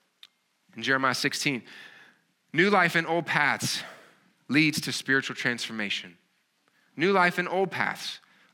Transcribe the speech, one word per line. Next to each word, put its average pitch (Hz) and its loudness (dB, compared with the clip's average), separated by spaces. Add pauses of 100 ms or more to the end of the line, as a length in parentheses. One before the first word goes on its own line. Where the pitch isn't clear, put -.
(760)
In 113 -10
Jeremiah 131 0
sixteen, 135 -2 (880)
"New 175 4
life 180 4
in 165 2
old 165 -2
paths - 0 (640)
leads 151 2
to 139 -6
spiritual 135 -2
transformation." 110 -6 (800)
New 185 2
life 180 4
in 175 0
old 185 0
paths - -4 (340)